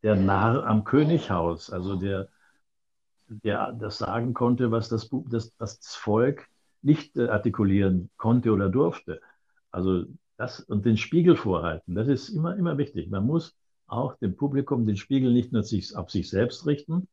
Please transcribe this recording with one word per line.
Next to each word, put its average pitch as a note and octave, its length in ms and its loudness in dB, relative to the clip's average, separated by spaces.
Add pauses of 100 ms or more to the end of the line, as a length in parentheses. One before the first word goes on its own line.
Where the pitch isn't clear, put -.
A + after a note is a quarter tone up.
der G#2+ 140 4
Narr G2 500 2
am A2 160 2
Könighaus, G2+ 880 0
also F#2+ 240 -4
der, F#2+ 320 -4 (1000)
der G#2+ 420 -4
das A2 280 -10
sagen A#2 360 -4
konnte, A#2+ 380 2
was A2+ 160 0
das A2+ 180 -4
Bu-, - 220 -6
das, A#2 300 -4
was - 200 -10
das - 160 -18
Volk A#2+ 540 0 (340)
nicht, D3+ 340 2
äh, A#2+ 120 2
artikulieren G2 880 2
konnte A#2 340 2
oder G2 180 4
durfte. C3 520 -2 (500)
Also F2+ 360 0 (320)
das B2 200 -10
und G2+ 260 -4
den A2+ 120 4
Spiegel E3 400 4
vorhalten, E2+ 580 -2
das A2+ 140 0
ist C#3 220 -2
immer, E3+ 260 -2
immer E3+ 220 0
wichtig. C#3 320 -4
Man G2 160 -2
muss E3 280 -2 (320)
auch - 300 -6
dem G2 180 -4
Publikum C3+ 520 -2
den G#2 100 0
Spiegel C3 360 0
nicht A#2+ 200 2
nur A2 100 0
sich, G2+ 340 -4
auf F2 140 -10
sich F#2 180 -2
selbst A2+ 380 -2
richten D#3+ 460 -2